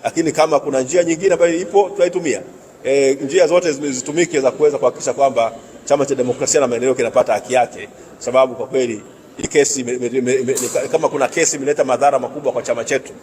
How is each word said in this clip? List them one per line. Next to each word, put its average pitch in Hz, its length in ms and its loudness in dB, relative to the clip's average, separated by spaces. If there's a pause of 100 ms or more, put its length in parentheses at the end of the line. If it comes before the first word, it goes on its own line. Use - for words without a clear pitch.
Lakini 151 280 0
kama 151 280 2
kuna 135 200 -2
njia 160 240 2
nyingine 165 300 0
ambayo 170 260 2
ipo, 196 280 2
tutaitumia. 170 540 -2 (420)
Eh, 135 380 2
njia 160 240 2
zote 175 260 2
zi-, 139 200 -4
zitumike 151 480 -2
za 131 100 4
kuweza 147 280 2
kuhakikisha 123 340 -2
kwamba 120 400 2 (320)
Chama 143 220 2
cha 135 80 -2
Demokrasia 127 460 0
na 135 60 2
Maendeleo 120 280 0
kinapata 120 380 0
haki 107 220 -2
yake, 101 340 0 (300)
sababu 127 360 0
kwa 110 120 -8
kweli 120 360 -2 (340)
hii - 120 -8
kesi 135 320 2
ime-, 123 120 -4
ime-, 123 140 -4
ime-, 123 280 0
ime-, 127 180 0 (100)
ni 120 60 -6
ka-, 135 200 -4
kama 160 200 0
kuna 139 200 0
kesi 160 280 0
imeleta 143 280 0
madhara 131 340 2
makubwa 139 340 -4
kwa 120 100 -4
chama 117 220 -4
chetu - 280 -4 (100)